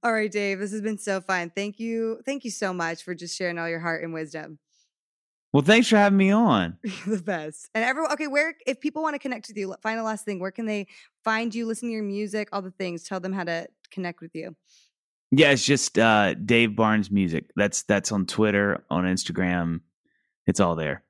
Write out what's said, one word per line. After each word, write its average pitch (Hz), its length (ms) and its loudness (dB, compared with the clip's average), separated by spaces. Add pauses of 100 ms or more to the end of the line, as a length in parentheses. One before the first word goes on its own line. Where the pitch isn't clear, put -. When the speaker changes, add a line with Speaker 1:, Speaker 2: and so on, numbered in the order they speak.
Speaker 1:
All 240 80 0
right, 214 200 0
Dave, 196 280 -2
this 196 120 -6
has 214 100 -8
been 208 160 -4
so 190 240 -4
fun. 180 340 -4
Thank 202 240 -6
you. 226 460 -4
Thank 269 180 -6
you 240 80 -6
so 185 220 -4
much 170 300 -4
for 180 100 -8
just 170 240 -12
sharing 175 220 -4
all 170 100 -6
your 165 100 -4
heart 165 240 -4
and 165 100 -8
wisdom. 156 440 -10 (960)
Speaker 2:
Well, 139 100 6
thanks 220 260 6
for 220 80 6
having 202 200 6
me 190 140 6
on. 135 480 4
Speaker 1:
<laughs> - 40 -20
You're 208 340 -6
the 180 40 -6
best. 160 540 -8
And 226 80 0
everyone, 269 300 0
okay, 294 140 -4
where, 294 280 0 (100)
if 269 140 -2
people 311 240 -4
wanna 294 160 -2
connect 247 300 -8
with 208 80 -12
you, 190 140 -6
l-, - 120 -14
final 220 220 -4
last 220 200 -6
thing, 202 140 -6
where 185 120 -6
can 233 140 -8
they 208 220 -4 (360)
find 220 300 -2
you, 233 120 -4
listen 226 240 -6
to 226 40 -6
your 220 100 -4
music, 208 500 -6
all 196 80 -4
the 185 100 -12
things? 175 320 -8
Tell 190 160 -6
them 185 140 -6
how 190 100 -4
to 170 240 -6 (240)
connect 175 300 -8
with 165 120 -18
you. 160 220 -12 (760)
Speaker 2:
Yeah, 143 220 8
it's 135 140 2
just, - 340 2
uh, 107 360 6
Dave 117 400 2
Barnes 107 360 2
Music. 92 440 0
That's, - 280 0
that's 101 280 2
on 98 140 0
Twitter, 101 640 2
on 87 140 0
Instagram. 90 760 0 (680)
It's 95 120 2
all 87 160 4
there. 76 340 -4